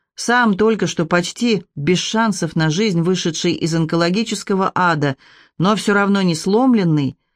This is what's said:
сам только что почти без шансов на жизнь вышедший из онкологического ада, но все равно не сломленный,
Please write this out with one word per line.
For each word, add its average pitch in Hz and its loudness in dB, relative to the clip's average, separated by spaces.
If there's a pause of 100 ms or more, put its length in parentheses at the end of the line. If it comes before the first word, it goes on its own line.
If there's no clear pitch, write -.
(140)
сам 233 0
только 208 2
что 160 -4
почти 175 -2 (100)
без 165 0
шансов 214 -2
на 160 2
жизнь 175 0
вышедший 175 -2
из 160 -2
онкологического 180 -2
ада, 151 0 (420)
но 190 2
все 202 0
равно 202 2
не 175 0
сломленный, 190 2 (180)